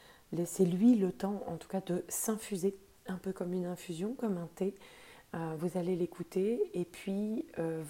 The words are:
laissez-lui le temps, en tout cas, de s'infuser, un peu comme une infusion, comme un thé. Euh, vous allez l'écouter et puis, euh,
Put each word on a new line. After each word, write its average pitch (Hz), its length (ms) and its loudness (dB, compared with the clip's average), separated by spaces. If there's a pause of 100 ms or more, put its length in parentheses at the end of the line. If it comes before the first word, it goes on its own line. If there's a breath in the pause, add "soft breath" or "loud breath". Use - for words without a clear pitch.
(320 loud breath)
laissez-lui 180 640 6
le 190 180 6
temps, 196 340 -2
en 165 120 -4
tout - 100 -14
cas, 190 140 -2
de 180 260 -2
s'infuser, 196 680 0 (320)
un 185 120 -4
peu 190 140 -4
comme 175 200 -4
une 180 140 0
infusion, 175 480 -4
comme 208 240 -2
un 170 160 -6
thé. 196 200 -2 (600 loud breath)
Euh, 165 240 -4
vous 175 200 -2
allez 175 160 0
l'écouter 190 800 0
et 175 140 -2
puis, 208 580 -2 (140)
euh, 165 320 -2